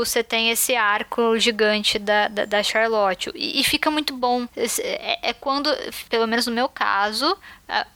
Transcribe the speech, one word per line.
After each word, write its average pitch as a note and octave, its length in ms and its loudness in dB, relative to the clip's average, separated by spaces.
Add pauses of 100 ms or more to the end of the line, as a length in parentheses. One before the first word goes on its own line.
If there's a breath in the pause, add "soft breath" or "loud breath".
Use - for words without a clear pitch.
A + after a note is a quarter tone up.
você A#3 180 0
tem A3+ 260 0
esse A#3 260 0
arco A3+ 600 2
gigante G#3+ 640 2
da, G#3 300 2
da, G#3 160 -2
da G#3 180 0
Charlotte, G#3+ 720 0
e, - 240 -4
e C4 40 0
fica D4+ 280 0
muito D4+ 240 -2
bom. B3 400 0
Esse, - 260 -2
é, - 400 -4
é A#3+ 120 -2
quando, C#4 360 -2 (400)
pelo A3+ 160 2
menos A#3 220 0
no A#3+ 60 -4
meu B3 160 0
caso, G#3+ 680 0 (300 loud breath)
a, - 180 -2 (100)